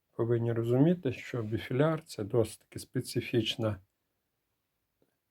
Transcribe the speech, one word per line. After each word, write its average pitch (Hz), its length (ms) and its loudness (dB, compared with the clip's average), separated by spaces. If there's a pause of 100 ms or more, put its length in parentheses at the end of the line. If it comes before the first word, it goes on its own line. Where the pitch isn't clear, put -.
(120)
повинні 117 420 0
розуміти, 131 600 4
що - 300 -8
біфіляр — 127 640 0
це - 180 -10
досить 110 360 0
таки - 200 -16
специфічна 113 1000 -2 (1500)